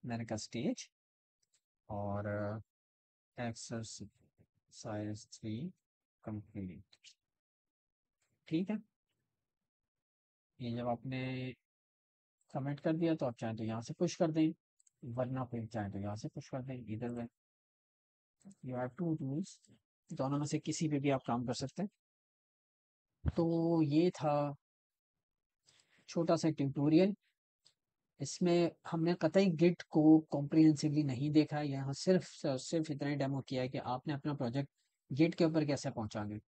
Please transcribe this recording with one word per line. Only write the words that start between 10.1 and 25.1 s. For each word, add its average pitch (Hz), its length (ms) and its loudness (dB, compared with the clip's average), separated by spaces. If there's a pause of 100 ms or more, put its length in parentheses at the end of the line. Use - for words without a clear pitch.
ये 117 160 -4
जब 120 100 -4
आपने 127 680 -4 (1000)
commit 143 260 -4
कर 165 140 0
दिया 165 220 2
तो 151 100 -4
आप 120 100 -2
चाहें 113 200 -4
तो 110 80 -6
यहाँ 110 180 -4
से 131 120 -10
push 175 220 -2
कर 165 160 2
दें, 156 220 2 (520)
वरना 127 400 -4
फिर 117 200 -6
चाहें 104 260 -6
तो 98 80 -8
यहाँ 101 160 -6
से 107 120 -10
पुश 147 220 -12
कर 131 120 -6
दें। 127 360 -8
Either 120 200 -6
way, 117 100 -6 (1400)
you 127 140 -6
have 127 220 -4
two 160 200 0
tools, 143 540 -8 (380)
दोनों 143 260 -2
में 147 60 -2
से 151 140 -2
किसी 156 300 -2
पे 147 100 0
भी 139 100 2
आप 135 180 2
काम 123 180 -2
कर 120 80 -2
सकते 135 300 -6
हैं। 202 60 -6 (1500)
तो 165 440 4
ये 156 300 4
था 147 440 0 (1500)